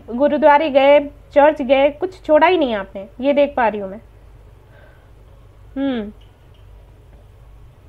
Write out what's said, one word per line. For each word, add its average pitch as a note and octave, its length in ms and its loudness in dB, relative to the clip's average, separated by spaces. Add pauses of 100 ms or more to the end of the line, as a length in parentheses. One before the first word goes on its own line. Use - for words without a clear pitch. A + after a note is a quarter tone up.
गुरुद्वारे D4 600 2
गए, C#4 300 4 (340)
church D4 300 2
गए, C4+ 280 2
कुछ F#4 340 -12
छोड़ा D4+ 220 2
ही F4+ 100 0
नहीं C4 180 -2
आपने, G3 320 -12 (140)
ये C#4 120 0
देख C#4+ 240 0
पा A#3+ 100 0
रही G#3 140 -6
हूँ F#3+ 80 -12
मैं। G3+ 120 -16 (1800)
हम्म, B3 340 -6 (1800)